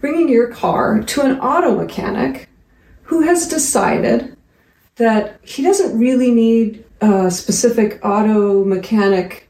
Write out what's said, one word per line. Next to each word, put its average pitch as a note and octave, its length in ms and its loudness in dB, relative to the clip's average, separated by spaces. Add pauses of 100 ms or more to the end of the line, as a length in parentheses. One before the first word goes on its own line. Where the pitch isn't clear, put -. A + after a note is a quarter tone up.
bringing D#4 280 -2
your A#3+ 200 2
car - 540 -2
to - 200 -6
an C4+ 180 0
auto C4+ 360 0
mechanic G3+ 720 -6 (540)
who E4 200 -2
has E4+ 260 2
decided - 880 -2 (600)
that A3 460 0
he - 200 -10
doesn't F4+ 360 2
really B3 320 2
need A3+ 540 2 (160)
a F#3+ 300 2
specific A3 720 -2
auto G3+ 600 2
mechanic F#3+ 840 -2